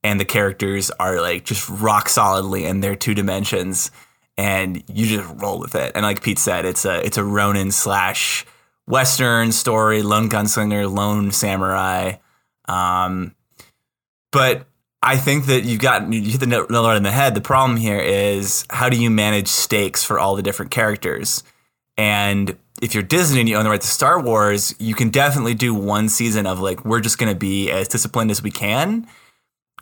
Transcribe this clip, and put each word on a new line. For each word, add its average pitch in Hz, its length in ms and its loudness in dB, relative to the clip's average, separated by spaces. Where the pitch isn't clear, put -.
and 104 160 0
the 101 60 0
characters 98 720 -2
are, 92 220 0
like, 87 240 -2
just - 240 -6
rock 104 400 2
solidly 95 560 2
in 95 160 0
their 98 140 0
two 107 180 -2
dimensions, 95 760 -2
and 95 500 -2
you 101 180 -2
just 98 360 -2
roll 95 180 -4
with 82 160 -10
it. 65 200 -2
And 104 80 0
like 101 180 -2
Pete 104 180 -2
said, 90 260 0
it's 92 180 -2
a, 90 220 -2
it's 104 120 -2
a 104 60 0
Ronin 101 480 0
slash - 720 -2
Western 120 680 2
story, 110 480 2
lone 104 260 2
gunslinger, 104 680 0
lone 101 380 0
samurai. 95 840 -2
Um, 92 680 -2
but 131 340 2
I 135 140 2
think 139 300 0
that 127 180 2
you've 113 160 -2
got, 113 320 2
you 113 100 0
hit 113 200 -2
the 127 60 0
nail 117 200 0
right 113 300 4
in 101 60 4
the 98 80 2
head. 131 220 4
The 101 60 -2
problem 131 380 2
here 104 240 0
is, 98 680 0
how 127 200 0
do 123 100 2
you 117 100 2
manage 104 380 2
stakes - 560 -2
for - 160 -2
all 98 160 2
the 101 80 -6
different - 280 -6
characters? 104 720 -2
And 101 640 0
if 117 100 -4
you're 107 80 -2
Disney 147 380 2
and 117 80 4
you 110 80 2
own 107 80 2
the 107 60 2
right 104 100 2
to - 80 -6
Star 160 340 2
Wars, 104 560 2
you 110 160 -2
can 113 160 2
definitely 135 440 2
do 117 200 0
one 104 360 0
season 107 360 0
of, 92 140 -2
like, 92 240 -4
"We're 113 160 0
just 110 180 -2
gonna 110 160 0
be 98 380 -2
as 95 160 0
disciplined 110 420 -2
as 101 140 -2
we 104 80 -4
can. 160 560 -2